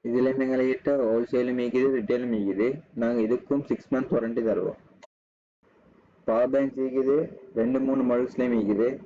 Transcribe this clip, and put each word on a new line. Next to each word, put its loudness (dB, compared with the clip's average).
இதுல 2
இருந்து 0
எங்ககிட்ட 0
ஹோல்சேலும் 0
இருக்குது, 0
ரிட்டெயிலும் -2
இருக்குது. 0
நாங்க 0
இதுக்கும் -2
சிக்ஸ் -6
மந்த் -2
வாரண்டி -2
தருவோம். -2
பவர் 2
பேங்க்ஸ் 0
இருக்குது, 2
ரெண்டு 0
மூணு 0
மாடல்ஸ்லயும் 0
இருக்குது. 2